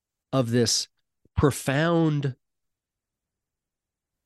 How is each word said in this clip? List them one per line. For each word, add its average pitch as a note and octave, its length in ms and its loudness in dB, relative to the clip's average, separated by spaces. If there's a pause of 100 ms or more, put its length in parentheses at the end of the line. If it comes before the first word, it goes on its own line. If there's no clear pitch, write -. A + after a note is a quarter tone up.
(320)
of B2+ 180 0
this A#2 360 0 (500)
profound, D3+ 1000 0 (1900)